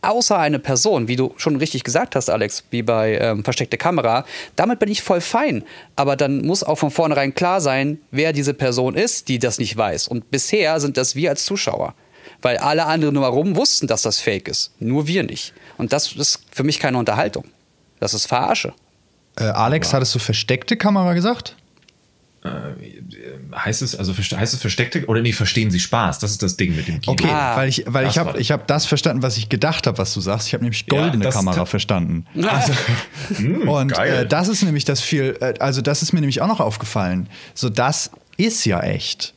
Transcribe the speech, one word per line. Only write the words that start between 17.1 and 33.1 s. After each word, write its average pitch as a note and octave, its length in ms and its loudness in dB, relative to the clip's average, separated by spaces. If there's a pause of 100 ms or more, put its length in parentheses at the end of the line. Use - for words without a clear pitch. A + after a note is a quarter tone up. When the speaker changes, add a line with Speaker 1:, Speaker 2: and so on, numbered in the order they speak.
Speaker 1:
Das - 160 -2
ist G#2+ 120 -2
Verarsche. - 460 0 (680)
Speaker 2:
Äh, A2+ 60 -2
Alex, A2 440 2
Speaker 3:
Aber - 100 2
Speaker 2:
hattest B2+ 180 0
du - 20 0
versteckte B2 580 -2
Kamera G3 380 2
gesagt? G#3+ 400 -2 (880)
Speaker 3:
Äh, - 60 -8 (1080)
heißt - 280 -4
es, B2 120 -4
also F#2+ 180 -4
verste-, F#2+ 260 -4
heißt A#2 160 0
es B2+ 60 -6
versteckte, B2 460 -2
oder A2+ 160 2
nee, A#2 100 2
verstehen G#2+ 380 0
Sie F2 80 2
Spaß? A2 400 0
Das G#2 140 -2
ist - 100 -4
das - 140 0
Ding - 180 0
mit - 140 -4
dem D#2+ 120 -4
Kino. - 120 -2
Speaker 2:
Okay, - 180 2
Speaker 1:
Ah. C#3 260 0
Speaker 2:
weil C3+ 120 2
ich, - 180 -2
weil C3 180 0
Speaker 3:
Das C3 100 2
Speaker 2:
ich - 40 2
hab, E3 80 0
Speaker 3:
war D#3+ 80 -4
das. - 80 -4
Speaker 2:
ich A2 100 -2
hab - 140 -2
das D3+ 200 2
verstanden, C#3 360 2
was B2 140 0
ich A2 120 -4
gedacht D3+ 380 0
hab, A#2 120 0
was F#2+ 160 0
du G2+ 60 -4
sagst. G2 280 -2
Ich - 60 -2
hab - 80 -2
nämlich A#2 280 -2
Speaker 3:
Ja, C#3 80 4
Speaker 2:
goldene D3+ 260 2
Speaker 3:
das C3 120 2
Speaker 2:
Kamera F#2 240 2
Speaker 3:
ta- F2+ 60 0
Speaker 2:
verstanden. E2+ 680 0
Speaker 1:
<laughs> F3 140 0
Speaker 3:
Also, G#3 240 2 (640)